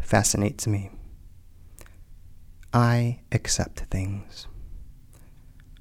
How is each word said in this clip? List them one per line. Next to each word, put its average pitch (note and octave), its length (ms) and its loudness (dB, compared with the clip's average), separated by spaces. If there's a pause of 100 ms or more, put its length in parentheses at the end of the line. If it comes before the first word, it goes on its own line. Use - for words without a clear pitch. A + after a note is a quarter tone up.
fascinates - 640 4
me. G2+ 240 0 (1800)
I A#2+ 480 4 (100)
accept - 580 0
things. G2 600 -4 (1300)